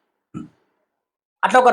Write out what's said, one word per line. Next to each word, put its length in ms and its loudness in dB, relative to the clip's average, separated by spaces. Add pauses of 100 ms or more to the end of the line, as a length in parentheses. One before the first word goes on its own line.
(1400)
అట్లా 180 0
ఒక 100 4